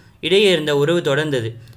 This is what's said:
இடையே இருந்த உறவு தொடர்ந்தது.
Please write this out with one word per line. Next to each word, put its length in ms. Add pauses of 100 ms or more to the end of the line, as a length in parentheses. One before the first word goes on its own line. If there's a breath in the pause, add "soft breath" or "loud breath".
(240 loud breath)
இடையே 260
இருந்த 260
உறவு 260
தொடர்ந்தது. 480 (280 loud breath)